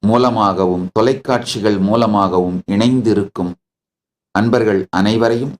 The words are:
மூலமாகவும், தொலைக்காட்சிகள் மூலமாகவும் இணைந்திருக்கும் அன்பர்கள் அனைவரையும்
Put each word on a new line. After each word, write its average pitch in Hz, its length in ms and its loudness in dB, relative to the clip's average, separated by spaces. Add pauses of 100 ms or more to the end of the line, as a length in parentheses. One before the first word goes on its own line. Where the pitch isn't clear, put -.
மூலமாகவும், 101 920 0
தொலைக்காட்சிகள் 117 880 -2
மூலமாகவும் 98 720 0 (160)
இணைந்திருக்கும் 104 800 0 (840)
அன்பர்கள் 110 440 2 (160)
அனைவரையும் 117 600 0